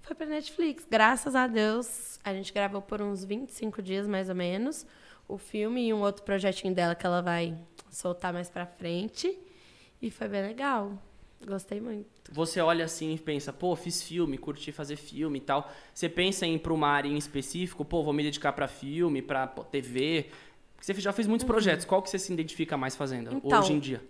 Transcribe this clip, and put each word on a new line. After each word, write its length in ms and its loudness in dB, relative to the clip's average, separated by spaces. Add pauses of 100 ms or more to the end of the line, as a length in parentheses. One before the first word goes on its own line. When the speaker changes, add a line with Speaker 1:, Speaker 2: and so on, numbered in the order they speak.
Speaker 1:
foi 120 -8
pra 120 -8
Netflix. 640 -2
Graças 460 6
a 100 6
Deus, 800 0
a 100 -2
gente 180 -6
gravou 300 0
por 180 -6
uns 240 -4
vinte 260 -6
e 20 -18
cinco 280 -6
dias, 260 -2
mais 220 0
ou 60 -2
menos, 500 -2 (440)
o 100 -6
filme 500 -2
e 60 4
um 80 2
outro 220 2
projetinho 500 0
dela 220 2
que 100 -2
ela 160 4
vai 320 0 (340)
soltar 440 -4
mais 180 -4
pra 160 -6
frente. 720 -4 (640)
E 80 -4
foi 160 -8
bem 160 -2
legal. 500 -2 (540)
Gostei 340 -6
muito. 260 -8 (260)
Speaker 2:
Você 280 0
olha 240 6
assim 300 -2
e 40 -4
pensa, 340 -4
"Pô, 240 0
fiz 260 -4
filme, 360 0
curti 340 -8
fazer 240 -8
filme 420 -4
e 40 -8
tal." 280 0 (240)
Você 140 0
pensa 360 2
em 120 4
ir 20 2
pra 140 0
uma 160 4
área 200 4
em 80 2
específico? 680 -4
"Pô, 180 0
vou 100 2
me 120 2
dedicar 280 0
pra 140 0
filme, 560 0
pra, 240 0
pô, 160 -10
T 180 -2
V." 460 0 (480)
Porque 180 -6
você 80 -2
já 120 2
fez 160 2
muitos 160 4
Speaker 1:
Uhum. 80 2
Speaker 2:
projetos. 320 4
Qual 180 4
que 80 -8
você 80 -2
se 140 -4
identifica 440 -2
mais 200 -2
fazendo 380 -4
Speaker 1:
Então, 260 4
Speaker 2:
hoje 120 6
em 60 4
dia? 320 -4